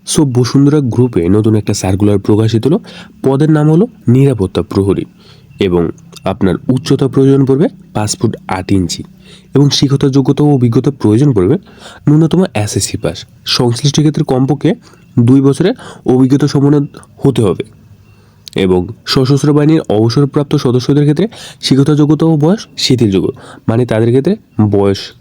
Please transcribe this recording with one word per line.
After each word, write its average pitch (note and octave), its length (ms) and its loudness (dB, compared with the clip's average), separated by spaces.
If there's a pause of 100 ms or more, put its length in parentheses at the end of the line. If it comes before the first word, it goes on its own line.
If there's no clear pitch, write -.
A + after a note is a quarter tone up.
So, - 180 -2
বসুন্ধরা C#3 560 0
গ্রুপে A#2+ 480 -2
নতুন G#2+ 280 2
একটা G#2 180 -2
সার্কুলার G2+ 440 0
প্রকাশিত A2 480 0
হলো। E3 120 0 (460)
পদের C#3 260 0
নাম D3+ 200 2
হলো E3+ 140 4 (240)
নিরাপত্তা A#2+ 540 2
প্রহরী F#2+ 420 -2 (540)
এবং F2 240 0 (420)
আপনার F#2+ 300 -2 (140)
উচ্চতা C3+ 400 -2
প্রয়োজন C3+ 380 2
পড়বে C3+ 200 2 (280)
পাঁচ G#2 240 -4
ফুট A2 140 -2 (160)
আট F#2 240 -6
ইঞ্চি F#2 300 -2 (520)
এবং C#3 160 4
শিক্ষাগত C#3 340 -2 (120)
যোগ্যতা C#3 280 0
ও D3 100 2
অভিজ্ঞতা B2 360 0
প্রয়োজন A#2 420 0
পড়বে G#2 240 0 (520)
ন্যূনতম D#3+ 320 2 (140)
এসএসসি G#2 420 -4
পাস। - 220 -6 (260)
সংশ্লিষ্ট B2 560 -2
ক্ষেত্রে D3+ 240 0
কমপক্ষে C#3 460 0 (480)
দুই B2 220 4
বছরের C#3 340 0 (380)
অভিজ্ঞতা C3+ 360 2
সম্পন্ন C#3+ 280 2 (460)
হতে B2 200 0
হবে F#2+ 220 -2 (1000)
এবং F#2 160 2 (320)
সশস্ত্র C#3 400 0
বাহিনীর D#3 360 2
অবসরপ্রাপ্ত B2+ 680 0
সদস্যদের C#3 500 0
ক্ষেত্রে D3+ 200 0 (380)
শিক্ষাগত C3+ 260 2 (100)
যোগ্যতা D3+ 320 2
ও - 40 2
বয়স D#3+ 260 0 (220)
শিথিলযোগ্য, G#2+ 440 0 (400)
মানে A2+ 220 0
তাদের A2+ 240 0
ক্ষেত্রে C#3 200 0 (400)
বয়স G2 260 0 (200)